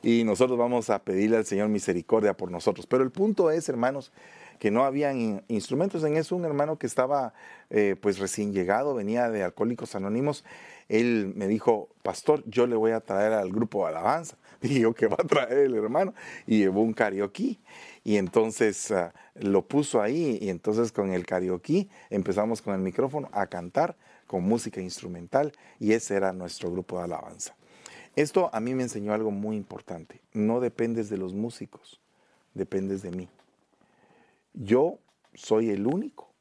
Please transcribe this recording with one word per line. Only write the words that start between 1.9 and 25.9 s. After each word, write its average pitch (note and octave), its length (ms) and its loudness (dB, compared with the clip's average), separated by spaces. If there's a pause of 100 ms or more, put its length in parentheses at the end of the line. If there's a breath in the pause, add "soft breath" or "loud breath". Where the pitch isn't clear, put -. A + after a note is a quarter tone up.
por F2+ 160 -8
nosotros. F2 340 -2
Pero B2+ 160 2
el C3 80 0
punto G3 400 2
es, D#3+ 180 -2
hermanos, C3 440 -2 (480 loud breath)
que G#2+ 100 2
no A#2 140 4
habían C#3 340 0
in-, A2 300 -2
instrumentos. D#3 560 -2
En D3+ 120 2
eso E3 200 -2
un F3 80 -4
hermano D3+ 340 -2
que - 80 -6
estaba, C3 460 0 (380 loud breath)
eh, G2+ 300 2
pues, G2 180 0
recién G2+ 340 -4
llegado, G2+ 420 2
venía A#2 340 -2
de G#2+ 140 -2
Alcohólicos G#2+ 540 -4
Anónimos, A#2 480 -2 (440 loud breath)
él A2 460 2
me G2 140 -2
dijo, A2 400 2 (140)
"Pastor, D3 440 0
yo A#2+ 200 2
le A#2+ 100 0
voy A2 140 4
a A2 100 0
traer G#2+ 320 0
al G2 180 0
grupo G#2 320 -2
de E2 80 0
alabanza." A#2 460 -2 (120)
<laughs> - 120 -20
Dije C3 200 0
yo, A2+ 120 4
"¿Qué - 140 0
va G#2 120 2
a F3 80 2
traer C3 320 2
el C#3 160 4
hermano?" B2+ 400 0 (320 loud breath)
Y A2 120 4
llevó G2 240 4
un A2+ 100 2
karaoke. G#2 680 -2 (460 loud breath)
Y G#2 120 2
entonces, G#2+ 760 2
ah, F2 220 0 (220 loud breath)
lo G2 320 2
puso C#3 360 0
ahí, C3 380 0
y G2+ 100 -4
entonces G#2+ 420 0
con F#2+ 200 -2
el F2+ 140 -2
karaoke F#2 640 -2 (220 loud breath)
empezamos G#2 500 -2
con G2+ 140 -4
el F#2+ 60 -2
micrófono C3 520 -2
a G2+ 140 0
cantar A#2 500 -4 (300 soft breath)
con F#2 160 -2
música G#2 380 -2
instrumental, F2+ 720 -4 (260 loud breath)
y G#2+ 140 2